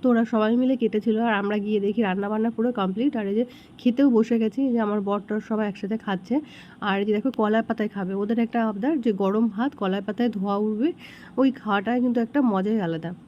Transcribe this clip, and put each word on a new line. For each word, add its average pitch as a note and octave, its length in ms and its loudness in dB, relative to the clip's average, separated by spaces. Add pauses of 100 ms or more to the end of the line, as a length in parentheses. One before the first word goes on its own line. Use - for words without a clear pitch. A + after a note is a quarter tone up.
তো B3+ 60 2
ওরা A#3 160 4
সবাই A3+ 320 2
মিলে B3+ 200 2
কেটেছিল। G#3+ 440 0
আর A#3 120 2
আমরা G3+ 260 0
গিয়ে G#3 220 0
দেখি G#3 220 0
রান্নাবান্না G#3 480 0
পুরো A3+ 220 -2
কমপ্লিট, A3 440 -2
আর G#3+ 100 -4
এই G3 80 -2
যে A#3 100 2 (340)
খেতেও C4 320 4
বসে A3+ 280 4
গেছি, A3+ 240 0
এই C4+ 100 0
যে A#3 80 2
আমার G#3 200 0
বর G3+ 200 -2
টর G#3+ 200 -4
সবাই G#3+ 280 -2
একসাথে G3+ 300 -6
খাচ্ছে। G#3 420 -2 (400)
আর G3 200 -2
এই G3+ 60 0
যে G#3+ 60 0
দেখো, G#3+ 180 0
কলার A3 320 2
পাতায় A3 260 -2
খাবে, G3 260 -6
ওদের G#3 240 -2
একটা A#3 300 0
আবদার A#3 320 -2
যে A3+ 120 0
গরম G3+ 360 2
ভাত A3+ 260 -2
কলার G3 280 -2
পাতায় G#3+ 260 -2
ধোয়া G3+ 280 -2
উঠবে, G#3+ 360 0 (440)
ওই C4 140 4
খাওয়াটাই G#3+ 500 0
কিন্তু A#3+ 200 2
একটা A#3 220 0
মজাই G#3 380 2
আলাদা। E3 340 -4 (140)